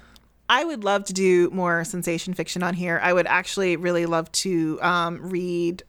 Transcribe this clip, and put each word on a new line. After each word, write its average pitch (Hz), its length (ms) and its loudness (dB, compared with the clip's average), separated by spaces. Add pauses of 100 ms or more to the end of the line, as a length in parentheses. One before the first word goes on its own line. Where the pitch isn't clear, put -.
(480)
I 254 180 4
would 285 180 -6
love 202 220 0
to 190 80 -8
do 185 380 4
more 175 320 0
sensation 170 500 -4
fiction 175 280 -6
on 175 120 -2
here. 175 280 -2
I 175 120 4
would 180 140 4
actually 180 500 0
really 170 280 0
love 165 280 0
to, 165 480 0
um, 170 400 0
read, 175 680 -4